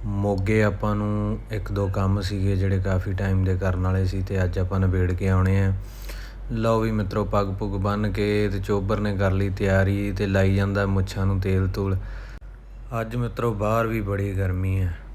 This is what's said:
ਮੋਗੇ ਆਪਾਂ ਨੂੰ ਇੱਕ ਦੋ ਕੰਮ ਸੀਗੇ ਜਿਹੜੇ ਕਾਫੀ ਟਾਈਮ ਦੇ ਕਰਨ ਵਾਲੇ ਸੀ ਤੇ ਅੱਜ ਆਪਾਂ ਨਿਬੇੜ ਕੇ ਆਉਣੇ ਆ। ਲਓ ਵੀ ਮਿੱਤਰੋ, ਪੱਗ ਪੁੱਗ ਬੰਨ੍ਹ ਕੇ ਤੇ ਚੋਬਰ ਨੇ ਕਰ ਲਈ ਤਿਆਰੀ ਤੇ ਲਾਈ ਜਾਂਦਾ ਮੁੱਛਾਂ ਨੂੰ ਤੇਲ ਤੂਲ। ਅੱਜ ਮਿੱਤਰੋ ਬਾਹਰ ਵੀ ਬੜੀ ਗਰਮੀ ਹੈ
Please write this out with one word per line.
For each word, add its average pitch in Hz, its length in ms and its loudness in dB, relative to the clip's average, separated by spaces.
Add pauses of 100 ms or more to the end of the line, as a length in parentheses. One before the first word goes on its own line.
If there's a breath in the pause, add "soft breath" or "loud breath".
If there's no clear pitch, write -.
ਮੋਗੇ 101 580 2
ਆਪਾਂ 104 320 0
ਨੂੰ 104 440 -2 (120)
ਇੱਕ 104 200 -6
ਦੋ 101 160 0
ਕੰਮ 98 340 2
ਸੀਗੇ 98 340 0
ਜਿਹੜੇ 95 240 2
ਕਾਫੀ 95 340 0
ਟਾਈਮ 95 300 0
ਦੇ 92 140 2
ਕਰਨ 92 260 0
ਵਾਲੇ 92 220 2
ਸੀ 92 160 -2
ਤੇ 95 220 0
ਅੱਜ 90 160 0
ਆਪਾਂ 95 200 0
ਨਿਬੇੜ 92 320 2
ਕੇ 95 180 0
ਆਉਣੇ 95 340 4
ਆ। 95 100 2 (800 loud breath)
ਲਓ 113 280 2
ਵੀ 110 120 0
ਮਿੱਤਰੋ, 104 340 -2
ਪੱਗ 101 220 0
ਪੁੱਗ 95 240 -4 (100)
ਬੰਨ੍ਹ 104 300 0
ਕੇ 104 400 2
ਤੇ 98 80 -2
ਚੋਬਰ 101 400 0
ਨੇ 104 180 -2
ਕਰ 98 140 2
ਲਈ 95 180 0
ਤਿਆਰੀ 98 600 2
ਤੇ 98 160 -2
ਲਾਈ 98 280 4
ਜਾਂਦਾ 98 300 2
ਮੁੱਛਾਂ 95 400 0
ਨੂੰ 95 140 2
ਤੇਲ 95 280 2
ਤੂਲ। 95 300 0 (1040 loud breath)
ਅੱਜ 113 140 -6
ਮਿੱਤਰੋ 117 380 -2
ਬਾਹਰ 110 340 2
ਵੀ 113 140 -2
ਬੜੀ 101 360 -2
ਗਰਮੀ 92 440 0
ਹੈ 87 120 0 (220)